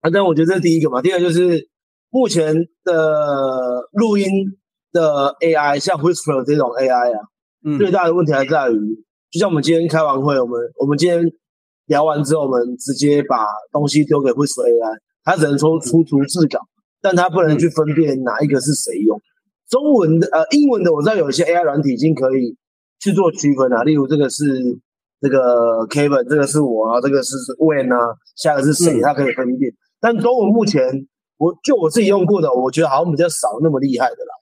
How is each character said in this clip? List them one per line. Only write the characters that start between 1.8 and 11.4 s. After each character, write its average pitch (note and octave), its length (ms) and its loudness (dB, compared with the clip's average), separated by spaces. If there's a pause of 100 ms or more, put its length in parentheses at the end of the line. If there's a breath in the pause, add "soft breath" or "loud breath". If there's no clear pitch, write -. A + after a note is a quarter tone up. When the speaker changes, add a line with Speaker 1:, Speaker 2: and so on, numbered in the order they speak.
Speaker 1:
目 B3+ 180 0
前 D#3 280 0 (280)
的 C#3 960 -2 (120)
录 G#3 240 0
音 G3 100 0 (640)
的 D3+ 500 0
A E3 120 2
I， D3 260 2
像 F3+ 180 -2
Whisper D3+ 480 0
这 D3 100 2
种 C#3+ 160 0
A C3 160 -2
I B2 260 2
啊， G#2+ 60 -6 (460)
Speaker 2:
嗯。 D3 140 -2
Speaker 1:
最 G3 100 2
大 F3+ 160 2
的 E3 80 2
问 E3+ 120 2
题 D3+ 60 -2
还 C3+ 140 2
在 C#3 240 0
于， A2 340 -4 (280)
就 E3 80 -6
像 G3 100 0
我 E3+ 40 -2
们 C#3+ 100 0
今 E3 140 2
天 E3+ 100 0
开 D#3+ 160 0
完 C3+ 180 -2
会， C#3+ 180 0
我 B2 60 0
们， A#2+ 140 -6 (180)
我 C3+ 80 -2
们 C#3+ 120 0
今 E3+ 120 0
天 E3+ 140 0 (640)